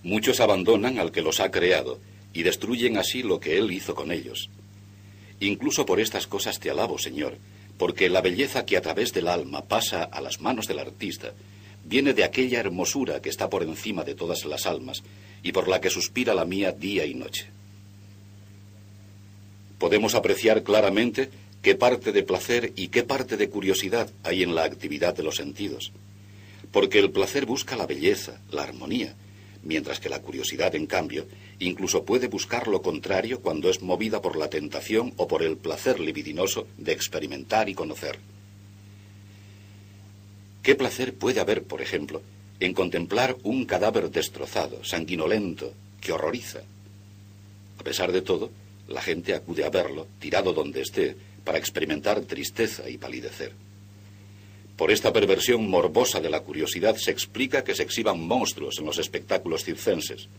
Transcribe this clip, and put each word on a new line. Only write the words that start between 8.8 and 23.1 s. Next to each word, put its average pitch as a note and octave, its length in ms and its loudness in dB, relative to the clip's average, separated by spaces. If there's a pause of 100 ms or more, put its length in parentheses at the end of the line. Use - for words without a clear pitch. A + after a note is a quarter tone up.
través E2+ 320 0
del F2 140 0
alma C#2+ 380 -2
pasa G2+ 380 0
a - 180 -6
las - 180 -6
manos A2 280 -2
del C#2+ 120 -4
artista - 540 -8 (500)
viene C#3 300 4
de G2+ 100 6
aquella A#2+ 360 2
hermosura F2+ 640 -2
que D2 80 -4
está F2+ 200 -2
por F#2+ 140 0
encima D#2+ 400 -4
de - 120 -6
todas - 300 -4
las D2 200 -4
almas C2+ 380 -4 (400)
y - 80 -2
por F#2 160 2
la F#2 140 4
que F#2 80 2
suspira A2+ 440 0
la E2+ 120 2
mía F#2+ 260 0
día F#2 340 0
y C#2 80 -6
noche. - 340 -8 (2250)
Podemos G#2 380 4
apreciar G#2+ 480 6
claramente G#2+ 680 4 (320)
qué G2 140 8
parte B2 360 4
de G2 120 6
placer A2 520 0
y F#2+ 120 -6
qué A#2 160 4
parte B2+ 340 -2